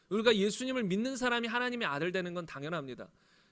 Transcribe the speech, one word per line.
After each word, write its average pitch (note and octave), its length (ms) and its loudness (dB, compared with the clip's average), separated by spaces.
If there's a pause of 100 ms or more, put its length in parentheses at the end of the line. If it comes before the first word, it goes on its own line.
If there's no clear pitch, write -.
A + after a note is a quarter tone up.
우리가 A3 280 6
예수님을 A#3+ 480 2
믿는 A3 320 0
사람이 A#3+ 320 0
하나님의 A#3+ 380 -2
아들 D3+ 260 -2
되는 F3+ 220 -2
건 F3 120 -8
당연합니다. C#3 640 -8 (440)